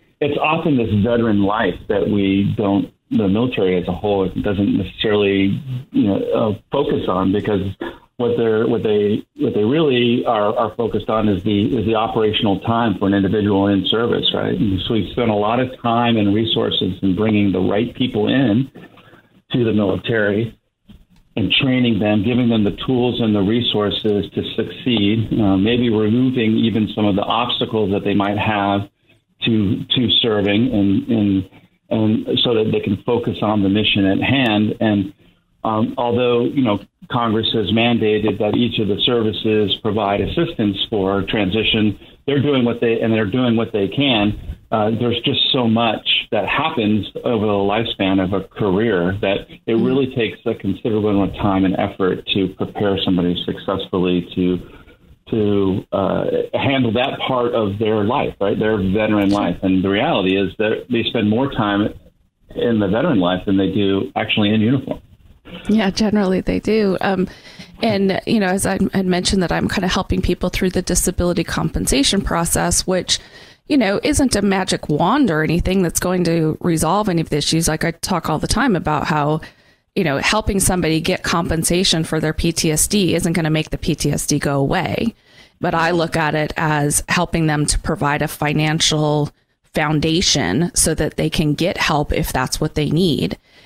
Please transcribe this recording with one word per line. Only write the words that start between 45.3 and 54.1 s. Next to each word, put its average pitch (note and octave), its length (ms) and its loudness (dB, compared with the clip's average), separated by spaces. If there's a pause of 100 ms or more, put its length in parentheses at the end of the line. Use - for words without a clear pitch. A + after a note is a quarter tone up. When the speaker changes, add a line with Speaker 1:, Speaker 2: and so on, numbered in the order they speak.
Speaker 1:
so B2+ 120 0
much A2+ 680 0
that G2+ 180 -2
happens G#2+ 580 -2 (160)
over A2+ 220 0
the G#2 80 0
lifespan G2 680 0
of F#2 120 -2
a F#2 160 -2
career F#2+ 720 0
that G2+ 280 -2
it - 180 -20
Speaker 2:
Mm-hmm. A2+ 180 2
Speaker 1:
really C3 280 0
takes A2 320 -4
a A2+ 100 -2
considerable G#2+ 540 -2
amount G2 260 0
of - 20 -12
time F#2+ 260 0
and F#2+ 140 0
effort F#2+ 560 -2
to F#2+ 160 0
prepare G2 560 -4
somebody F2+ 400 0
successfully F2+ 880 -2